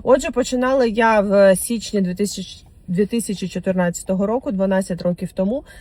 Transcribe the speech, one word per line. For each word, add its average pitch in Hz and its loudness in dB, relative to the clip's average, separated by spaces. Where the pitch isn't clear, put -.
Отже, 294 2
починала 254 0
я 226 4
в 196 6
січні 208 -4
дві 180 -2
тисячі, 196 -6
дві 190 2
тисячі 202 -4
чотирнадцятого 185 -2
року, 240 -2
дванадцять 190 0
років 175 -4
тому, 220 -2